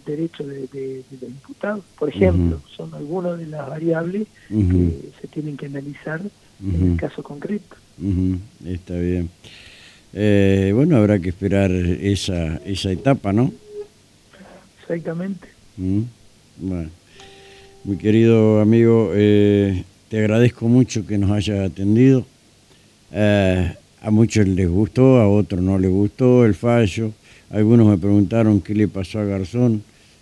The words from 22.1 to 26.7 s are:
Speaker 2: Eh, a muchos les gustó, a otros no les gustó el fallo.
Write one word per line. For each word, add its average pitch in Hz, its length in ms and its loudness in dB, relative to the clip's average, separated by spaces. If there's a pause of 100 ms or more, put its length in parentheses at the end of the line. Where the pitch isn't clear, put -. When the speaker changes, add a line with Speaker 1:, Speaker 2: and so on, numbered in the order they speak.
Speaker 2:
Eh, 92 640 2 (260)
a 110 100 -6
muchos 107 360 2
les 92 220 0
gustó, 117 500 2
a 107 100 4
otros 101 340 0
no 95 160 0
les 92 120 2
gustó 120 540 2
el 107 100 2
fallo. 113 580 -2 (380)